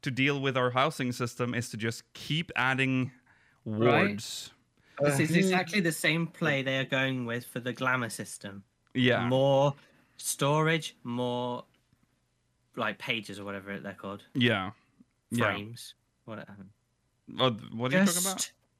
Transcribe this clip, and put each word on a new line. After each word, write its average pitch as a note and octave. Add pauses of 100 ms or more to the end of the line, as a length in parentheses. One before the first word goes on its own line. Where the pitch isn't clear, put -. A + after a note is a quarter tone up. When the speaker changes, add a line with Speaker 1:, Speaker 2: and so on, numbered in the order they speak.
Speaker 1:
to C#3+
deal C3+
with C3+
our B2
housing C3
system, B2
is A#2+
to A#2
just A2+
keep -
adding C3 (560)
Speaker 2:
Right. B2
Speaker 1:
wards. - (500)
Speaker 2:
This C#3+
is D#3
Speaker 3:
Uh, E3+
Speaker 2:
exactly F#3
the E3+
same E3
play D3+
they C3+
are C3+
going C3
with A#2
for -
the B2
glamour B2+
system. G2+ (300)
Speaker 1:
Yeah. A#2+
Speaker 2:
More C#3 (440)
storage, D#3
more, B2 (1120)
like, A2
pages G#2
or G2
whatever G2
they're G2
called. G2 (120)
Speaker 1:
Yeah. G#2+ (580)
Yeah. A#2
Speaker 2:
Frames. G#2 (320)
What, A2
um, G2 (720)
Speaker 1:
Oh, C3
th-, -
what A#2+
are F#3
you G3
talking F3+
about? F#3+
Speaker 2:
just, - (280)